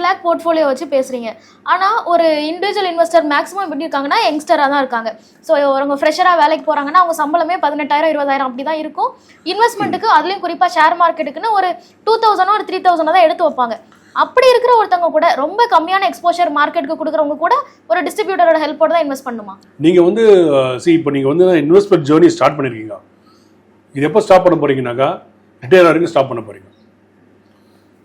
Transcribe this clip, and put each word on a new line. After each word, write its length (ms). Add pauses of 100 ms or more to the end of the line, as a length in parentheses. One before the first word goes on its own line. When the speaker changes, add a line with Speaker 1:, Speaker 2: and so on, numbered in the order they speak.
Speaker 1:
லேக் 220
போர்ட்ஃபோலியோ 440
வச்சு 220
பேசுறீங்க, 380 (420)
ஆனா 160 (240)
ஒரு 160 (220)
இண்டிவிஜுவல் 420
இன்வெஸ்டர் 400
மேக்ஸிமம் 340
எப்படி 200
இருக்காங்கன்னா 400
யங்ஸ்டரா 480
தான் 100
இருக்காங்க. 260 (380)
So 40 (280)
அவங்க 220
ஃப்ரெஷரா 400
வேலைக்கு 260
போறாங்கன்னா 340
அவங்க 200
சம்பளமே 340 (100)
பதினெட்டாயிரம், 480
இருபதாயிரம் 360
அப்படி 180
தான் 160
இருக்கும். 260 (440)
இன்வெஸ்ட்மெண்ட்டுக்கு 540 (100)
அதுலயும் 280
குறிப்பா 300
ஷேர் 260
மார்க்கெட்டுக்குன்னு 560
ஒரு 140 (360)
டூ 60 (120)
தௌசண்ட் 320
ஒரு 120
த்ரீ 160
தௌசண்ட் 300
தான் 120
எடுத்து 200
வைப்பாங்க. 280 (480)
அப்படி 280
இருக்கிற 280
ஒருத்தவங்க 380
கூட 120 (140)
ரொம்ப 180 (120)
கம்மியான 380
எக்ஸ்போஷர் 480
மார்க்கெட்டுக்கு 420
கொடுக்குறவங்க 440
கூட 100 (360)
ஒரு 160
டிஸ்ட்ரிபியூட்டரோட 580
ஹெல்ப்போட 300
தான் 100
இன்வெஸ்ட் 240
பண்ணுமா? 260 (300)
Speaker 2:
நீங்க 220
வந்து, 160 (360)
அஹ், 260
see, 140
இப்போ 180
நீங்க 160
வந்து 140 (180)
இன்வெஸ்ட்மெண்ட் 460
ஜர்னி 240
ஸ்டார்ட் 240
பண்ணிருக்கீங்க, 380 (960)
இது 160
எப்போ 160
ஸ்டாப் 200
பண்ண 140
போறீங்கன்னாக்கா 480 (540)
ரிட்டையர் 260
வரைக்கும் 240
ஸ்டாப் 180
பண்ண 160
போறீங்க. 220 (1400)